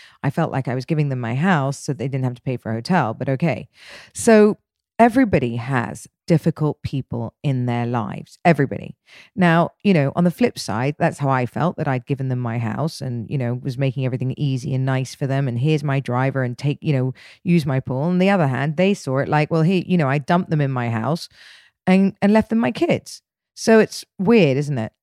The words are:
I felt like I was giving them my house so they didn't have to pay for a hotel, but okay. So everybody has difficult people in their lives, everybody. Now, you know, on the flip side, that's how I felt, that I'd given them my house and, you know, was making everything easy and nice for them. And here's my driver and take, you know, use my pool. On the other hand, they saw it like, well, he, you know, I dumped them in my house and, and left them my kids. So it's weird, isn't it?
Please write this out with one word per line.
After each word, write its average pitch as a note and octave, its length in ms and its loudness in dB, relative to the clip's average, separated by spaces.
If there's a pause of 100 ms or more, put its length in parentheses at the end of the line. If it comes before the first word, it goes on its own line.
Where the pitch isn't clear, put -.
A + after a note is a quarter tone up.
(240)
I C#3 60 0
felt D3+ 220 -2
like C3 160 -4
I B2 80 -4
was C3 100 -6
giving D3+ 220 0
them C3 140 -4
my A#2 140 -4
house C#3+ 440 0
so - 140 -6
they B2+ 160 -6
didn't C3 160 -2
have B2 100 -2
to - 60 -20
pay B2+ 160 -4
for A2 140 -6
a A2+ 40 -2
hotel, A#2 380 0
but - 160 -6
okay. C3+ 400 -2 (440)
So G#3+ 440 6 (400)
everybody G3+ 580 4
has A#2 500 -4 (220)
difficult D3+ 560 0
people A#2+ 580 -8
in C3 240 -2
their A#2+ 220 -2
lives, A#2+ 580 -6
everybody. - 500 2 (400)
Now, E3+ 360 2 (120)
you G3+ 120 4
know, C#3+ 200 2
on F3 100 0
the F3 60 2
flip - 280 -2
side, B2 400 -4
that's E3+ 180 0
how C#3 120 -2
I B2+ 180 0
felt, - 300 -4
that - 100 -4
I'd B2+ 180 -4
given C3+ 220 -4
them B2+ 100 -2
my A#2+ 220 -4
house A#2 420 -4
and, A#2+ 300 -6
you D3+ 60 -4
know, A#2+ 180 -2
was B2+ 240 -6
making C3+ 260 -2
everything B2+ 320 -4
easy C3+ 380 -2
and C3 100 0
nice C3 300 -2
for C#3+ 100 -6
them. C3+ 220 -2
And A#2+ 100 -4
here's C#3+ 260 0
my C#3 160 0
driver C3 440 -2
and B2 120 -4
take, C#3+ 260 -4
you D#3 120 -2
know, C3 200 -2 (300)
use E3+ 220 2
my C3+ 140 -2
pool. C3 220 -6
On F3+ 180 0
the F#3 100 4
other F#3+ 160 4
hand, C3+ 320 -2
they F#3+ 160 2
saw C3+ 260 -4
it C3 80 -2
like, D3+ 220 2
well, E3 140 2
he, F3+ 240 2
you F3+ 100 2
know, D3+ 100 2
I C#3 120 0
dumped F3 320 0
them D3+ 100 2
in C#3 80 0
my B2 200 -2
house A#2 400 -4 (580)
and, F#3+ 340 4
and G3+ 100 4
left A3 180 2
them A3+ 100 0
my A#3+ 120 0
kids. - 520 -4 (320)
So A3 240 4
it's - 260 0 (140)
weird, F3+ 380 4
isn't C#3+ 200 -2
it? A2 260 -6